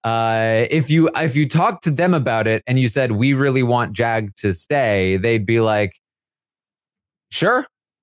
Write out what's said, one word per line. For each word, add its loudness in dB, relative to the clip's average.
Uh, 0
if 0
you, 4
if -2
you 2
talk 0
to -2
them 2
about 0
it 0
and 0
you 2
said, 0
"We 2
really 0
want 0
Jag -2
to -2
stay," 0
they'd 0
be 0
like, 0
"Sure, 0